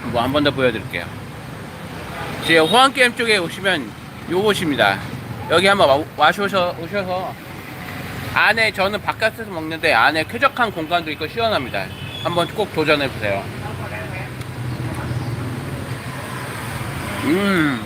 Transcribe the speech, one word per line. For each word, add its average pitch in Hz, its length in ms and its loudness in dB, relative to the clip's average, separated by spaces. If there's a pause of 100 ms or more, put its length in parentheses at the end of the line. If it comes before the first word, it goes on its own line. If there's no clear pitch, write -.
뭐, 117 180 0
한 131 100 0
번 147 100 2
더 143 80 4
보여드릴게요. 110 540 0 (1400)
제 160 120 6
호환게임 247 580 6
쪽에 226 200 2
오시면 180 540 -2 (400)
요곳입니다. 165 680 4 (520)
여기 175 160 6
한번 196 240 8
와, 143 120 6 (140)
와셔서, 180 640 2
오셔서 180 540 -4 (960)
안에, 214 400 4
저는 196 300 0
바깥에서 220 480 -2
먹는데 160 420 0
안에 139 320 6
쾌적한 240 460 2
공간도 160 420 -2
있고 156 140 -6
시원합니다. 143 580 0 (380)
한번 170 320 0
꼭 202 180 -2
도전해보세요. 127 720 0 (3750)
음. 156 600 2